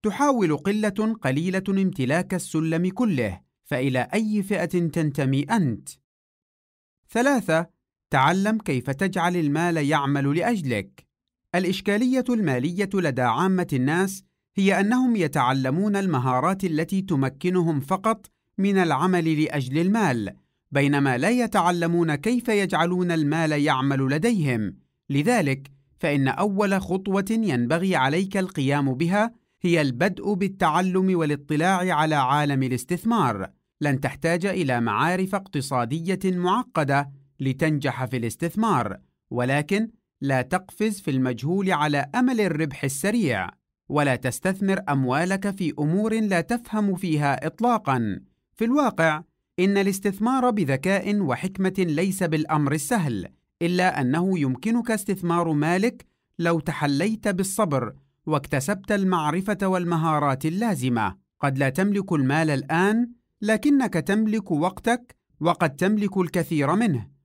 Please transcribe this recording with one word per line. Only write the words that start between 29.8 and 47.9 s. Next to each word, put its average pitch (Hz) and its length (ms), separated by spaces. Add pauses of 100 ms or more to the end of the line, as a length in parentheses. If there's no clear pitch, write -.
البدء 165 520
بالتعلم 185 840
والاطلاع 156 800
على 156 200
عالم 139 480
الاستثمار. 131 840 (340)
لن 139 180
تحتاج 165 460
إلى 147 360
معارف 175 540
اقتصادية 156 880
معقدة 175 840 (280)
لتنجح 139 680
في 123 120
الاستثمار، 147 800 (340)
ولكن 147 580 (320)
لا 135 200
تقفز 185 580
في - 120
المجهول 135 600
على 147 440
أمل 247 260
الربح 156 420
السريع، 139 640 (400)
ولا 139 260
تستثمر 190 640 (100)
أموالك 175 680
في 175 240
أمور 208 400
لا 190 220
تفهم 214 540
فيها 147 520
إطلاقا. 131 720 (360)